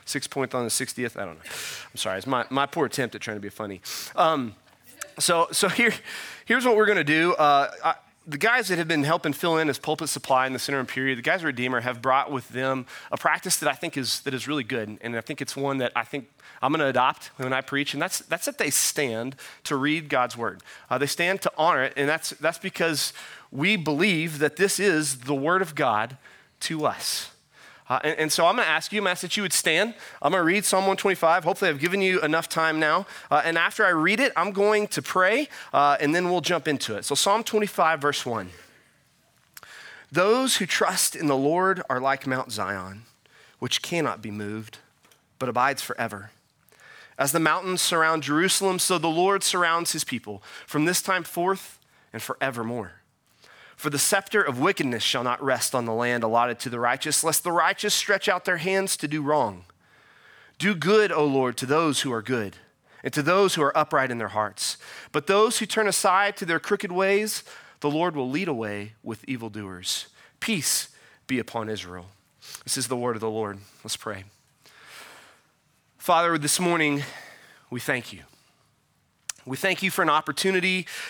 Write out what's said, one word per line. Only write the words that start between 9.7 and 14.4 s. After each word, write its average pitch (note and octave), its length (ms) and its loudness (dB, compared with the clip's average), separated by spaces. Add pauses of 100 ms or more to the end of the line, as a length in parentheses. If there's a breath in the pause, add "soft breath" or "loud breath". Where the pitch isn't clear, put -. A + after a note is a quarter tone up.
pulpit D3+ 280 -4
supply C3 380 0
in C3 60 -4
this B2+ 160 -6
interim C3+ 180 -2
period, C3 320 -2
the A#2 40 -8
guys F3 180 0
at E3 60 -4
Redeemer B2+ 340 -2
have A#2 200 -4
brought C3+ 300 2
with C3 200 -6
them C3 360 -4 (240 loud breath)
a C#3 60 -4
practice E3+ 400 0
that D3 120 0
I C#3+ 40 4
think E3 240 -8
is, B2+ 240 -4
that C#3 120 -6
is A#2 140 -6